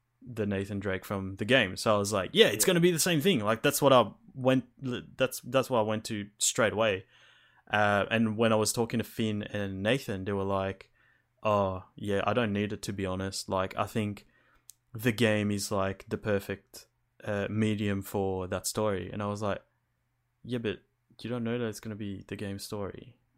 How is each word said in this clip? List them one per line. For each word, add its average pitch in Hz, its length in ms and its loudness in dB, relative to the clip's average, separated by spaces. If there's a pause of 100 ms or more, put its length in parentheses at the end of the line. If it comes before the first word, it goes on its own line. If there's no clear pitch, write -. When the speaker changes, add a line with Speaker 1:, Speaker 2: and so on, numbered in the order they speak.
(220)
Speaker 1:
the 113 240 -6
Nathan 101 320 -2
Drake 95 280 -4
from 95 300 -6
the 107 100 -4
game. 107 300 4
So 110 180 2
I 104 40 4
was 101 140 0
like, 95 220 -2
"Yeah, 214 140 6
it's - 160 0
Speaker 2:
Yeah. - 40 4
Speaker 1:
gonna 175 120 4
be 180 100 6
the 165 80 0
same 165 240 2
thing." 170 180 2
Like, 107 220 0
that's - 180 2
what 135 140 8
I 107 160 8 (240)
went, 131 300 2 (520)
that's, - 240 -2
that's 127 300 0
what 123 80 2
I 110 40 4
went 107 240 -2
to 104 220 -6 (100)
straight 107 360 2
away. 101 320 0 (640)
Uh, 104 400 4
and 113 260 2
when 113 160 4
I 107 40 6
was 107 180 2
talking 117 240 0
to 104 60 -2
Finn 107 380 -4
and 98 400 -6
Nathan, 107 440 -2
they 104 60 -2
were 98 120 -2
like, 98 460 -2 (520)
"Oh, 98 420 2 (120)
yeah, 101 300 0
I 104 80 2
don't 113 180 2
need 104 220 0
it, 101 80 -10
to 110 100 -6
be 98 140 -4
honest. 95 420 -6
Like, 95 280 -2
I 104 100 0
think 104 400 -6 (680)
the 117 200 0
game 107 380 2
is, 101 220 -2
like, 95 360 -2
the 107 100 -4
perfect, - 680 -4 (380)
uh, 101 240 -2
medium 104 540 0
for 95 460 -2
that 92 180 -4
story." 98 440 -2
And 104 120 -6
I 101 40 -4
was 104 160 -4
like, 98 200 -2 (840)
"Yeah, 123 140 -6
but 113 220 -4 (400)
you 110 80 -10
don't 120 160 -6
know 117 140 -2
that 117 80 -2
it's 107 140 -8
gonna 110 160 -10
be 101 320 -8
the - 80 -6
game 98 240 -6
story." - 560 -10 (220)